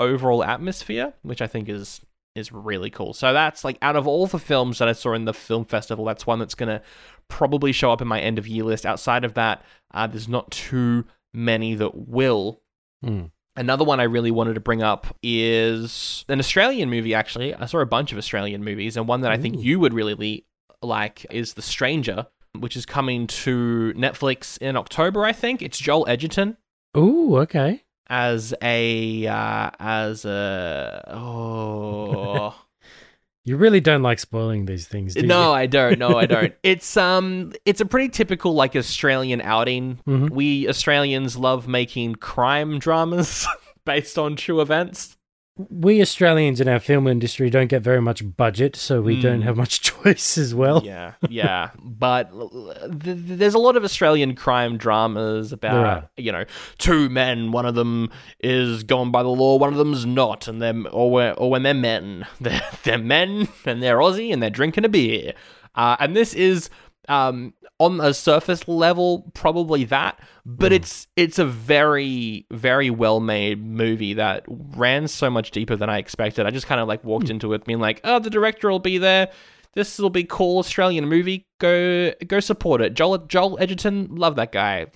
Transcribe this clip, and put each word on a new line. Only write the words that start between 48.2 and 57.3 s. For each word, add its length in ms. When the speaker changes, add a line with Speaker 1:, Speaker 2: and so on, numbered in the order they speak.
Speaker 2:
budget, 420
so 260
we 180
don't 200
Speaker 1:
Mm. 20
Speaker 2:
have 160
much 220
<laughs> 20
choice 560
as 160
well. 280
Speaker 1:
Yeah, 320
yeah. 500
But 540
l-, 480
l-, 80
th-, 140
th-, 360
there's 140
a 60
lot 180
of 80
Australian 520
crime 420
dramas 720
about, 220
Speaker 2:
There 120
are. 300
Speaker 1:
you 160
know, 140
two 320
men, 420